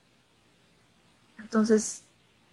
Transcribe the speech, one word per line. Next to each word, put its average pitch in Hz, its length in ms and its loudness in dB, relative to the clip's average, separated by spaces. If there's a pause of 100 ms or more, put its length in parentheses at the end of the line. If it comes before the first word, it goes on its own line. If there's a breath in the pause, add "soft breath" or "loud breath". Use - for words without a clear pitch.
(1400)
Entonces, 214 640 0 (500)